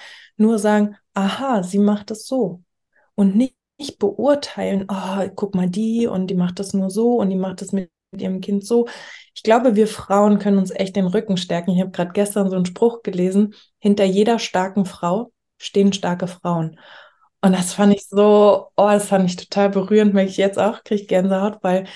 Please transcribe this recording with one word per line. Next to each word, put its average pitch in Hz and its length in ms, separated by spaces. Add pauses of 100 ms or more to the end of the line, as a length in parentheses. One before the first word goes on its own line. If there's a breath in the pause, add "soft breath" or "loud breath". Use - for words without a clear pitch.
(360 loud breath)
nur 220 220
sagen, 208 380 (180)
aha, 202 480
sie 180 160
macht 208 320
es 214 160
so. 208 360 (520)
Und 196 220
nicht, 254 200 (220)
nicht 285 200
beurteilen, 202 920
oh, 190 460
guck 196 200
mal 180 140
die 226 380
und 185 200
die 190 80
macht 180 240
das 196 160
nur 190 160
so 233 260
und 202 140
die 190 60
macht 185 260
das 190 100
mit 190 180 (260)
ihrem 190 240
Kind 202 260
so. 233 200 (480 loud breath)
Ich - 80
glaube, 233 340
wir 214 120
Frauen 208 500
können 202 200
uns 185 120
echt 190 260
den 190 100
Rücken 196 300
stärken. 175 340
Ich 180 100
habe 185 120
gerade 175 200
gestern 202 380
so 185 60
einen 180 100
Spruch 233 360
gelesen, 196 520 (240 loud breath)
hinter 202 260
jeder 214 340
starken 190 460
Frau 185 480 (260)
stehen 196 340
starke 180 340
Frauen. 170 500 (680 loud breath)
Und 190 80
das 180 200
fand 202 200
ich 202 140
so, 208 720
oh, 202 120
das 208 200
fand 190 200
ich 180 60
total - 340
berührend, 196 460
merke 190 160
ich 190 60
jetzt 196 240
auch, 220 240
krieg 208 180
ich - 60
Gänsehaut, 190 540
weil 190 340